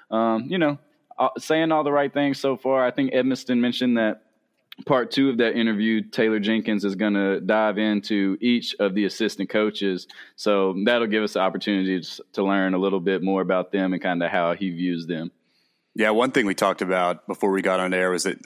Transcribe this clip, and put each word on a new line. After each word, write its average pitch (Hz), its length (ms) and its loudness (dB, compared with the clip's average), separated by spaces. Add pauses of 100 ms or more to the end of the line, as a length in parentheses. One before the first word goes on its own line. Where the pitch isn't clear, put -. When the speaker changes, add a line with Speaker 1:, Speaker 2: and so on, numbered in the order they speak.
(100)
Speaker 1:
um, 113 380 0
you 180 100 -4
know, 147 200 0 (400)
uh, 131 200 2
saying 160 340 0
all 156 100 2
the 151 100 0
right 143 200 2
things 143 260 0
so 135 200 0
far. 131 280 0
I 123 40 0
think 135 240 -2
Edmiston 127 440 0
mentioned 120 380 0
that 110 260 0 (640)
part 123 240 2
two 135 200 2
of 120 80 0
that 113 180 2
interview, 110 460 2
Taylor 110 360 0
Jenkins 107 460 0
is 98 100 -2
gonna 98 460 0
dive 107 380 2
into 104 640 0
each 120 380 0
of 101 160 0
the 101 120 2
assistant 98 420 -4
coaches. 101 580 -2 (300)
So 98 480 2
that'll 117 240 2
give 107 160 2
us 104 80 -4
the 101 80 0
opportunity 95 600 0
to, - 220 -14 (120)
to 101 100 0
learn 95 300 0
a 92 40 0
little 95 220 0
bit 90 220 -2
more 95 180 0
about 90 320 -2
them 95 200 0
and 87 80 -4
kinda 87 280 -2
how 87 260 0
he 95 160 -4
views 85 360 -4
them. 82 260 -6 (640)
Speaker 2:
Yeah, 110 140 2
one 117 200 2
thing 127 160 2
we 95 80 -2
talked 95 260 0
about 90 460 -2
before 98 240 -2
we 95 100 2
got 92 200 0
on 92 120 -2
air 92 180 2
was 90 120 -2
that, 95 240 -4